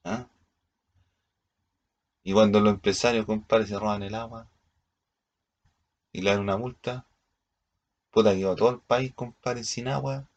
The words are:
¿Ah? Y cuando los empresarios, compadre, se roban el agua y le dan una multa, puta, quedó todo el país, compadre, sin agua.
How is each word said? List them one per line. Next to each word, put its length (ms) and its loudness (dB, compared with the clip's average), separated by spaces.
¿Ah? 220 -10
Y 100 -6
cuando 280 6
los 140 4
empresarios, 520 0
compadre, 400 0
se 120 -8
roban 240 -4
el 120 -10
agua 340 -12
y 100 -10
le 80 2
dan 100 0
una 160 -2
multa, 500 -10
puta, 240 6
quedó 220 0
todo 140 4
el 100 -10
país, 340 0
compadre, 500 -8
sin 240 -8
agua. 480 -6